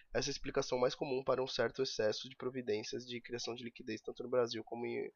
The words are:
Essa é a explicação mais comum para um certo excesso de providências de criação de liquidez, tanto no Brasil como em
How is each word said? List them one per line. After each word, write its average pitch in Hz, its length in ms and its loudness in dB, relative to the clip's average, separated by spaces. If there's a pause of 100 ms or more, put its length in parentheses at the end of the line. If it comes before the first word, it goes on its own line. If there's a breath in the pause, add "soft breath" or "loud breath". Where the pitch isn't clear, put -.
(140 loud breath)
Essa 127 160 2
é - 20 -2
a - 20 -2
explicação - 460 0
mais - 160 4
comum 131 280 0
para 131 200 4
um 131 40 0
certo 117 360 2
excesso 113 460 2
de 131 60 -12
providências 120 720 -2
de 120 160 -6
criação 120 320 -4
de 123 100 -8
liquidez, 113 380 -6
tanto - 220 -8
no 120 60 -6
Brasil 120 340 2
como 120 220 -6
em 117 300 -4